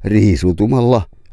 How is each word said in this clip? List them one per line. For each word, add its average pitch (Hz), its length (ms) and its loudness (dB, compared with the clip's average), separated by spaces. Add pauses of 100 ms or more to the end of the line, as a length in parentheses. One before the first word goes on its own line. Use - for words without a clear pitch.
riisutumalla 104 960 0 (300)